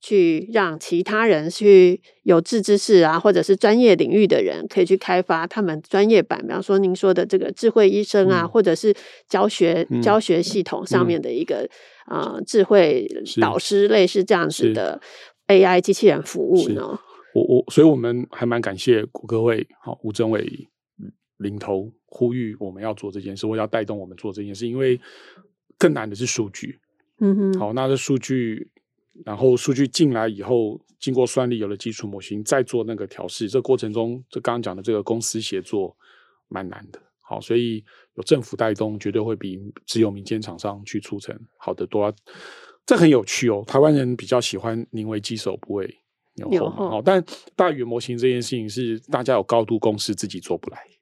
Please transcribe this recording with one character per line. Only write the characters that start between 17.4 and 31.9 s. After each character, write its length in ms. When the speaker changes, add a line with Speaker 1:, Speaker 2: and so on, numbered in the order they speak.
Speaker 2:
我， 280
所 120
以 40
我 100
们 340
还 140
蛮 160
感 160
谢 300
国 200
科 160
会， 240
好， 200
吴 100
政 180
委 380
领 200
头 320
呼 260
吁 280
我 100
们 100
要 140
做 160
这 100
件 160
事， 100
或 100
要 100
带 180
动 140
我 80
们 100
做 160
这 120
件 100
事， 140
因 100
为 220
更 160
难 160
的 60
是 100
数 260
据。 280
Speaker 1:
嗯 160
哼。 220
Speaker 2:
好， 140
那 160
这 80
数 200
据， 540
然 120
后 200
数 180
据 140
进 240
来 160
以 140
后， 380
经 120
过 140
算 240
力 80
有 80
了 100
基 140